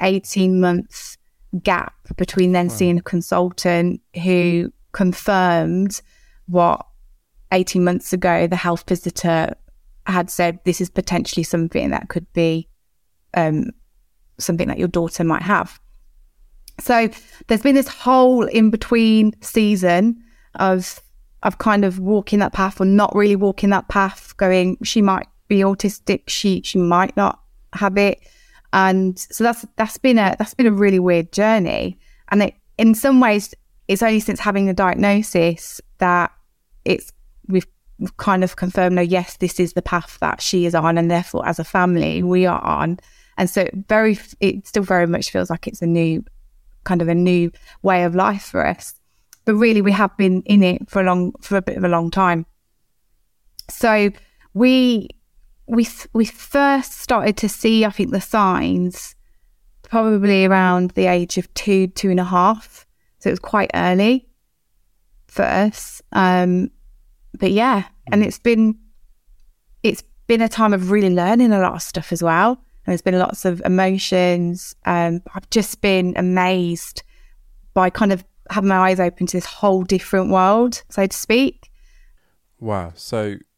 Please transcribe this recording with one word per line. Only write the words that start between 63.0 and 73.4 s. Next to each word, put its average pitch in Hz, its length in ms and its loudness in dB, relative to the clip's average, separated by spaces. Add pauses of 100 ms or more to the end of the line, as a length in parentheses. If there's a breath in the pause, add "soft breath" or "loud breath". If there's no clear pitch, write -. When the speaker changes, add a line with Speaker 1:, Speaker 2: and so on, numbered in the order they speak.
Speaker 1:
So - 100 -2
it - 40 0
was 185 60 -6
quite - 340 -2
early 190 540 2 (1000)
for - 160 -4
us. - 580 -2 (100)
Um, 180 600 0 (680)
but 185 120 0
yeah, 214 340 0 (260)
and 202 100 2
Speaker 2:
Mm. 208 60 0
Speaker 1:
it's - 120 -10
been, 220 380 2 (1040)
it's 208 220 -2 (240)
been 226 140 2
a 226 80 0
time 220 240 2
of 185 180 -2
really 202 180 2
learning 208 440 2
a 202 60 2
lot 180 140 0
of 165 80 -10
stuff - 300 -10
as 170 100 -4
well. 170 300 2 (340)
And 190 60 -4
there's 175 100 -2
been 180 160 0
lots - 280 -4